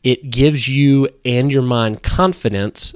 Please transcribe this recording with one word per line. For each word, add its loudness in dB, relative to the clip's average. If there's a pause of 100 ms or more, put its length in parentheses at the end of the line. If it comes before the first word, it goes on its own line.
It -2
gives 0
you 2 (160)
and 0
your 0
mind -2
confidence -4